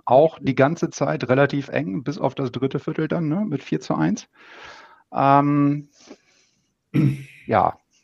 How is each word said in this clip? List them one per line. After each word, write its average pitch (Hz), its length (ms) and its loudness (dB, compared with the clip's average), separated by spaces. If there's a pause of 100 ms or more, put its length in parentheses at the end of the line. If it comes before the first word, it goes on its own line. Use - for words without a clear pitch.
auch 147 360 4
die 135 140 -2
ganze 151 360 2
Zeit 143 380 -4
relativ 135 400 2
eng, 147 340 -4
bis 139 160 -8
auf 139 160 -2
das 127 180 -6
dritte 135 260 -2
Viertel 156 300 -4
dann, 160 200 -4
ne, 190 180 -2
mit 143 160 -6
vier 156 180 -4
zu - 140 -4
eins. 156 340 -2 (840)
Ähm, 143 760 2 (1040)
<clears throat> 135 540 -2
ja. 101 320 2 (260)